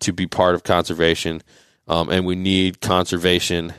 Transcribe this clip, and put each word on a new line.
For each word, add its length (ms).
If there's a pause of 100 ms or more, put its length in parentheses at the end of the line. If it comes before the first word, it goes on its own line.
to 120
be 140
part 300
of 80
conservation, 760 (440)
um, 240
and 160
we 80
need 460
conservation 1000